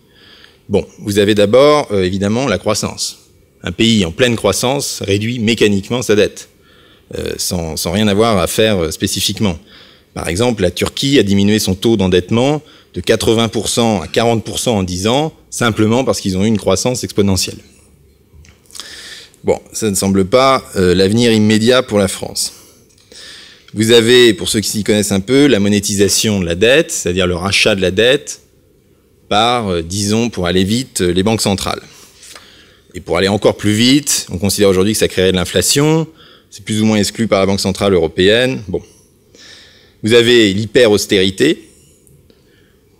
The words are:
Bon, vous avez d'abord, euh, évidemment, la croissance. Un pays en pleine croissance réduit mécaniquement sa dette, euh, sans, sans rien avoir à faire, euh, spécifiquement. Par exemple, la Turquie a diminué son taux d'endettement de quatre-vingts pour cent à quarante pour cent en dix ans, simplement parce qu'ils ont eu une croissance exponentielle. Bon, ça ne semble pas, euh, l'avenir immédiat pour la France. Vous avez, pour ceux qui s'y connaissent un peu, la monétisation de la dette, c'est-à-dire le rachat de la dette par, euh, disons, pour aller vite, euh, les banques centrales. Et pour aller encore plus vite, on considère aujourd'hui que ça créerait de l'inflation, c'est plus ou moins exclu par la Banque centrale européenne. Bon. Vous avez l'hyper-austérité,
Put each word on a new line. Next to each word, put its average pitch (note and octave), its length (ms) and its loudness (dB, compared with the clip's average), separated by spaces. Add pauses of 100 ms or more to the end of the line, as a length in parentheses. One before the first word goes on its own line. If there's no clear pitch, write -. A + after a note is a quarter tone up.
(680)
Bon, G2+ 180 0 (120)
vous G#2 200 -2
avez G#2 160 2
d'abord, B2+ 580 4
euh, G2 100 0
évidemment, G2+ 460 -2
la F#2 100 -2
croissance. - 600 -6 (440)
Un - 100 -8
pays A2+ 320 2
en D#2+ 60 -2
pleine A#2 260 0
croissance B2+ 680 -2
réduit G#2 360 -2
mécaniquement A2 640 0
sa G#2 140 2
dette, - 320 -2 (680)
euh, E2 200 -8
sans, E2 400 -6
sans F2 160 -4
rien G#2+ 160 0
avoir G#2 300 2
à E2 80 0
faire, A2 320 0
euh, D#2+ 120 -2
spécifiquement. G2 680 -4 (560)
Par - 140 -8
exemple, G#2 340 -2
la F2 80 2
Turquie C#3 480 -2
a A#2 40 4
diminué G2 360 2
son F#2+ 160 -2
taux A2+ 220 0
d'endettement A2+ 640 0 (320)
de F2+ 60 -8
quatre-vingts A2+ 480 0
pour G2+ 200 -6
cent A2+ 320 0
à D#2 80 -10
quarante A#2 360 0
pour - 140 -10
cent A#2+ 180 -2
en F#2+ 60 0
dix F2+ 240 -6
ans, C#3+ 280 0 (160)
simplement A2+ 540 0
parce G#2+ 160 -2
qu'ils F#2 160 -4
ont F#2+ 80 0
eu A2 40 0
une A2 100 0
croissance G#2+ 460 -2
exponentielle. G2 540 -2 (1900)
Bon, G2 160 -2 (120)
ça G#2+ 180 -4
ne G2 40 -4
semble G2 300 0
pas, B2+ 400 2 (120)
euh, F2+ 180 2
l'avenir A2 380 2
immédiat A2 500 4
pour A2 160 -2
la F#2+ 100 2
France. - 460 -8 (1200)
Vous A2 160 0
avez, A#2+ 420 6
pour F#2 160 -6
ceux A2+ 120 0
qui - 100 -6
s'y A2 120 -4
connaissent G#2 300 0
un G2 80 2
peu, C3+ 260 2
la A2+ 140 2
monétisation G2+ 800 0
de F2 60 -2
la E2+ 80 -4
dette, B2+ 360 2
c'est-à-dire F#2 360 -2
le F2+ 100 -2
rachat G2 380 0
de F#2+ 80 -2
la F2+ 80 0
dette A2+ 500 0 (880)
par, A2+ 400 0
euh, E2+ 140 -2
disons, G#2 480 -2
pour F#2 160 -6
aller F#2 180 2
vite, A2+ 380 -4
euh, F2 100 0
les F2+ 100 0
banques A2 200 0
centrales. F#2 400 -4 (1120)
Et F2 60 -12
pour E2 180 -4
aller F#2+ 100 2
encore G#2 300 0
plus G#2 160 0
vite, C3 560 0
on F#2 80 -8
considère G2 320 2
aujourd'hui F#2+ 240 0
que - 40 -4
ça F#2 80 0
créerait F#2 260 0
de F#2 40 -2
l'inflation, D3 720 0 (420)
c'est G2+ 140 -20
plus G#2+ 160 -4
ou A2 60 2
moins G#2+ 100 2
exclu G#2 320 -2
par G2 120 2
la F#2+ 60 2
Banque G2 140 -2
centrale G2+ 320 0
européenne. G#2 760 0
Bon. F2 140 -6 (1200)
Vous A2+ 120 2
avez A#2 400 6
l'hyper-austérité, G#2 1120 0 (1300)